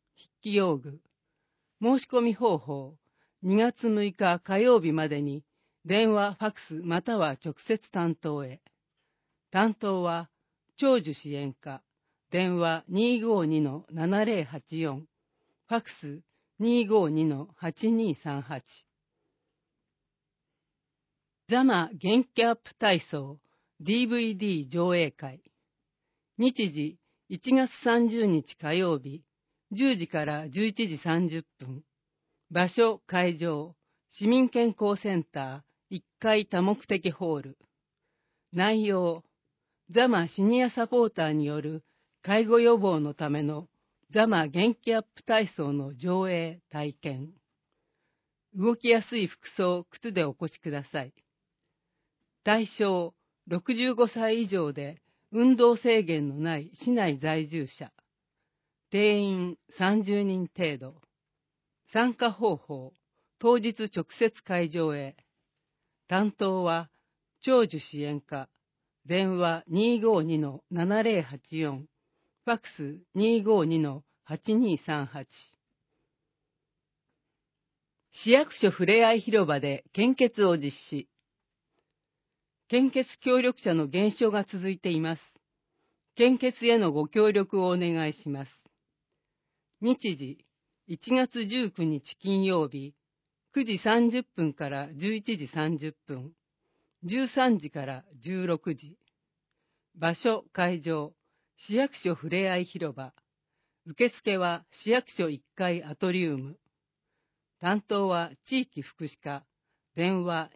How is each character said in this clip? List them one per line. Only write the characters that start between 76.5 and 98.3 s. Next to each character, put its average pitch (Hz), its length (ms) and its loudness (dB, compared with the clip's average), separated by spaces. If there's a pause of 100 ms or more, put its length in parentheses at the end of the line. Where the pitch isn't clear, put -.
市 - 200 -2
役 285 240 4
所 196 160 2
ふ 180 160 -2
れ 226 180 6
あ 226 80 6
い 226 80 0
広 208 260 2
場 147 120 0
で 139 340 -6
献 247 220 2
血 233 280 2
を 170 140 4
実 143 140 -4 (180)
施。 143 180 -8 (1600)
献 254 220 4
血 262 160 -2 (140)
協 254 220 2
力 247 200 0
者 175 140 0
の 156 100 2
減 185 260 0
少 220 200 0
が 202 140 0
続 185 220 -8
い 190 120 -4
て 185 100 -4
い 160 100 0
ま 160 180 -4
す。 - 40 -16 (920)
献 247 240 4
血 247 260 -2
へ 233 140 6
の 175 120 2
ご 147 160 0
協 214 240 4
力 196 300 0
を 180 80 2
お 180 80 0
願 165 320 -2
い 151 40 -4
し - 160 -12
ま 139 180 -8
す。 - 40 -20 (1300)
日 214 380 0
時、 135 260 -14 (440)
一 185 240 -6
月 247 340 0
十 226 240 -2
九 170 140 -6
日 156 360 -4
金 190 260 0
曜 170 220 0
日、 139 280 -14 (580)
九 277 100 0
時 220 140 -4
三 233 320 4
十 247 140 -2
分 156 300 -4
か 143 160 -8
ら 143 260 -8
十 190 180 -4
一 220 240 -6
時 143 120 -10
三 156 280 -4
十 151 160 -10 (140)
分、 139 240 -12 (720)
十 240 240 -2
三 254 320 2
時 147 100 -12
か 139 160 -10
ら 131 180 -10 (200)
十 185 240 -4